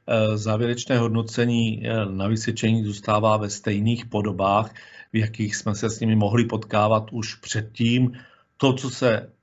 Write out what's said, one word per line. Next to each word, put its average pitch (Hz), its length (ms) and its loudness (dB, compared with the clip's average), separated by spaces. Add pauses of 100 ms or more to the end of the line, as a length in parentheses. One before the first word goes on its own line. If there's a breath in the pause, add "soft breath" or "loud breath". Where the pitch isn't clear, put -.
Eh, 110 300 2
závěrečné 117 600 0
hodnocení, 117 880 0
eh, 110 200 -2
na 95 220 -4
vysvědčení 113 560 0
zůstává 107 540 0
ve 104 120 -4
stejných 107 560 -2
podobách, 101 680 0 (400 loud breath)
v 110 40 0
jakých 110 380 -2
jsme 104 200 -2
se 110 140 -2
s 110 100 -8
nimi 110 160 2
mohli 107 300 4
potkávat 110 640 0
už 113 240 -8
předtím. 120 760 0 (460 loud breath)
To, 135 160 4
co 131 160 -8
se 120 400 0 (140)